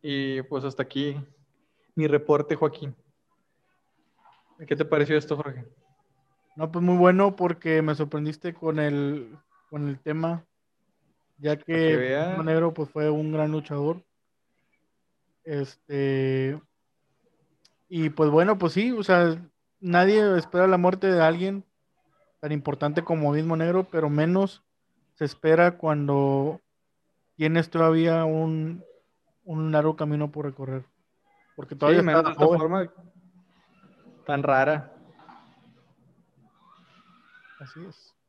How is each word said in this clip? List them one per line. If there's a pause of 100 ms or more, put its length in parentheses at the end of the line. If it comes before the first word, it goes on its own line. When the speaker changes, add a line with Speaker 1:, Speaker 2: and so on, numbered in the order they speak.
Speaker 1:
Y,
pues,
hasta
aquí (760)
mi
reporte,
Joaquín. (1700)
¿Qué
te
pareció
esto,
Jorge? (920)
Speaker 2:
No,
pues,
muy
bueno,
porque
me
sorprendiste
con
el, (340)
con
el
tema, (920)
ya
Speaker 1:
Para
que
Speaker 2:
que
Speaker 1:
vea.
Speaker 2:
Abismo
Negro,
pues,
fue
un
gran
luchador. (1400)
Este, (1300)
y,
pues,
bueno,
pues
sí,
o
sea, (400)
nadie
espera
la
muerte
de
alguien (760)
tan
importante
como
Abismo
Negro,
pero
menos (520)
se
espera
cuando (760)
tienes
todavía
un, (600)
un
largo
camino
por
recorrer. (720)
Porque
todavía
Speaker 1:
Sí,
menos
Speaker 2:
está
Speaker 1:
de
esta
Speaker 2:
joven.
Speaker 1:
forma (1300)
tan
rara. (2750)
Speaker 2:
Así
es. (140)